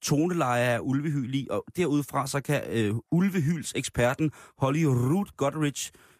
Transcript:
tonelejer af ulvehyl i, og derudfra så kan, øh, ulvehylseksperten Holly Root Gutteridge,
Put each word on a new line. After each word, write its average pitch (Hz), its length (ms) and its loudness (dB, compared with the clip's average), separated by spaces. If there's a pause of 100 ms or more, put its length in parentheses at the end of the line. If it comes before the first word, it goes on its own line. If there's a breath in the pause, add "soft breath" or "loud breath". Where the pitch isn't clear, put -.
tonelejer 139 720 2
af 117 80 0
ulvehyl 139 520 -2
i, 139 160 -2
og 101 140 -2 (120)
derudfra 143 500 0
så 139 140 -4
kan, 143 300 -2
øh, 107 240 2 (160)
ulvehylseksperten 156 1200 0 (280 loud breath)
Holly 143 260 2
Root 139 520 2
Gutteridge, 143 540 -2 (300 soft breath)